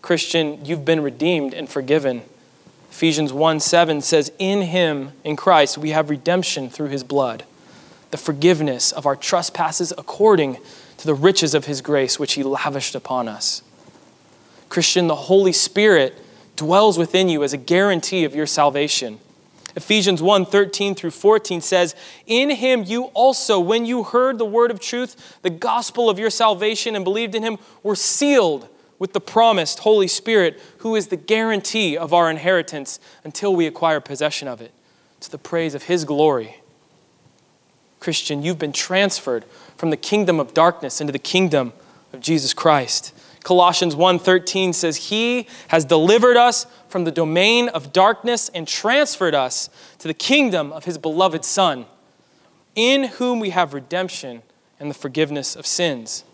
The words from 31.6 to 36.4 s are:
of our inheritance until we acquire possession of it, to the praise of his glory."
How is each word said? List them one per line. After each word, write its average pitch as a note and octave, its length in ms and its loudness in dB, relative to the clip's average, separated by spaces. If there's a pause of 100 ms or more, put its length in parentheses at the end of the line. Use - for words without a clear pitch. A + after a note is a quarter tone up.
of D#3+ 160 -4
our E3+ 160 4
inheritance D#3+ 720 -2 (240)
until F#3+ 320 -2
we E3 120 2
acquire D#3+ 320 0
possession C#3+ 480 -6
of A#2 140 -12
it, A#2 100 -20 (480)
to - 100 -18
the D3+ 80 -14
praise D#3+ 380 -4
of C#3 80 -10
his E3+ 220 0
glory." C#3+ 520 0 (1400)